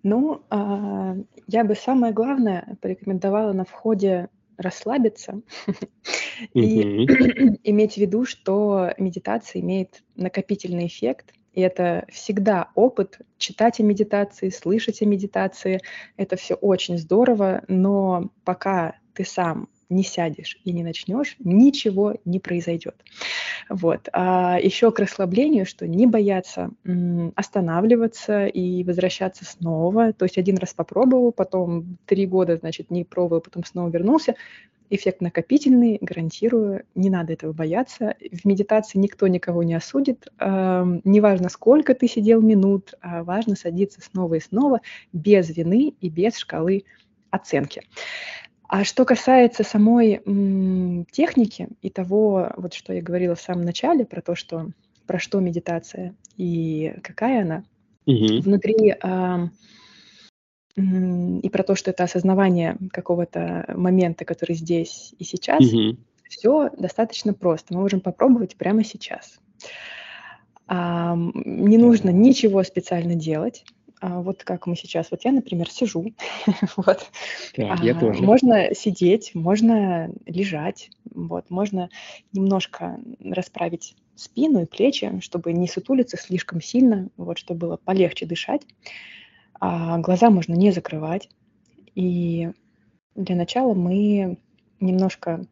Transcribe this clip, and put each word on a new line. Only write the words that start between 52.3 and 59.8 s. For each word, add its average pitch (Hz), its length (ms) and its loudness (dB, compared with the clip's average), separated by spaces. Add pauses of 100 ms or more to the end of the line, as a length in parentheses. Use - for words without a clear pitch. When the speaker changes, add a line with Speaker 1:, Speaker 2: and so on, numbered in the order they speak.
Speaker 1:
вот 180 180 -10
что - 180 -10
я 180 80 -4
говорила 175 340 -2
в - 60 -18
самом 175 240 -4
начале, 254 400 0
про - 160 -12
то, 170 140 -4
что, 165 320 -10 (400)
про 180 120 -4
что - 220 -4
медитация 175 760 -6 (220)
и 165 560 -4 (100)
какая 233 400 -2
она, 165 200 -4 (440)
Speaker 2:
Мгм. 113 380 2
Speaker 1:
внутри, 202 560 4
ам, 180 500 -2 (1300)